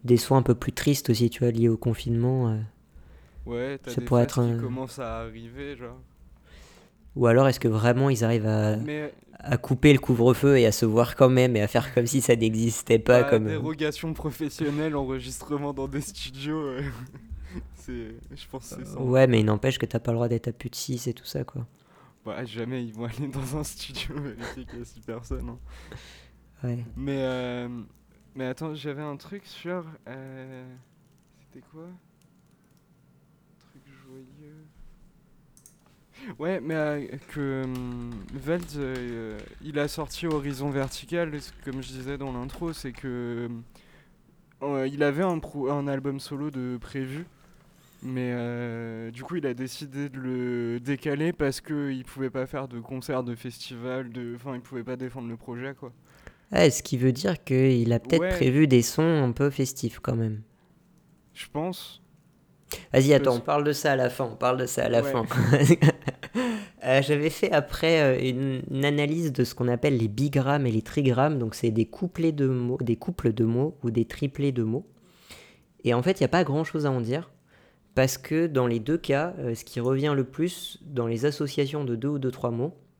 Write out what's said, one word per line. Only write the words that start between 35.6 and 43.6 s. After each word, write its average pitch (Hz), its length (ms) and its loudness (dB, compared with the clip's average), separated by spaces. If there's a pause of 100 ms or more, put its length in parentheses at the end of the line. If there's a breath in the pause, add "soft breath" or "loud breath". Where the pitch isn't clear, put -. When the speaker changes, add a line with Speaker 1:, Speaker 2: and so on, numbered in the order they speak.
Speaker 2:
Ouais, 170 220 -4
mais, 160 140 -4
euh, 147 320 -2 (260)
que, 135 320 -4
hum, 123 460 -8 (220)
Veld, 151 300 -4 (140)
euh, 120 600 -6 (240)
il 147 160 -8
a 147 120 0
sorti - 360 -8
Horizon 143 440 -2
Vertical, 143 640 -4
et 143 60 -8
c-, - 100 -16 (140)
comme 135 180 -8
je 123 60 -12
disais 131 280 -8
dans 135 140 -6
l'intro, 135 400 -6
c'est 135 220 -10
que, 120 560 -6 (1120 soft breath)